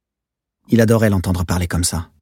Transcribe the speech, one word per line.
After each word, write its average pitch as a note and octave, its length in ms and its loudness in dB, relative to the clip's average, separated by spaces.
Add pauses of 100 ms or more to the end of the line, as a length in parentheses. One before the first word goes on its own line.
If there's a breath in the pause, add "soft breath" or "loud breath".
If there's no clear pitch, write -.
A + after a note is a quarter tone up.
(680)
Il A2+ 120 2
adorait A2 300 4
l'entendre F2+ 340 -2
parler F2 240 -2
comme F2 160 -2
ça. E2+ 260 -6 (120)